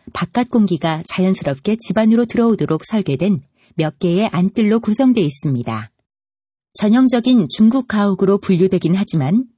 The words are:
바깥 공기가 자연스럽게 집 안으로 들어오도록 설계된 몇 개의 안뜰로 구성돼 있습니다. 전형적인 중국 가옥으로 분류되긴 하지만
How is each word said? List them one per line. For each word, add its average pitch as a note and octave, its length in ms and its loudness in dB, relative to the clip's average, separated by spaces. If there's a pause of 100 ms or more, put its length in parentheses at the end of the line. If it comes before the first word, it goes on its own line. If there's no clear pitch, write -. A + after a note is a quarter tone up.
(140)
바깥 A#3+ 360 -4
공기가 E3+ 600 0
자연스럽게 F#3 720 -2
집 - 160 -4
안으로 A3+ 280 2
들어오도록 A3 600 0
설계된 F#3 560 -2 (340)
몇 D#3 240 -4
개의 F#3 280 0
안뜰로 G#3 520 0
구성돼 A3+ 420 0
있습니다. A#2+ 680 -4 (840)
전형적인 A#3+ 760 2
중국 A3+ 380 2
가옥으로 G3+ 500 0
분류되긴 F#3 580 0
하지만 F#3+ 500 -2 (120)